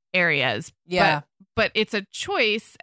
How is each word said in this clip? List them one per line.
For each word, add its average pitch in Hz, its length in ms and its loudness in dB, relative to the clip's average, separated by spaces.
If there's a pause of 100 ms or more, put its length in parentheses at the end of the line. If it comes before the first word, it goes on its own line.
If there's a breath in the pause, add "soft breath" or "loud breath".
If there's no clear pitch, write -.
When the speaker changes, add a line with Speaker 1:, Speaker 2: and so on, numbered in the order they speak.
(140)
Speaker 1:
areas. 143 580 0 (140)
Speaker 2:
Yeah. 175 360 2
Speaker 1:
But, - 40 -14 (300)
but 214 180 0
it's 214 200 -2
a 202 180 -2
choice, 233 720 -2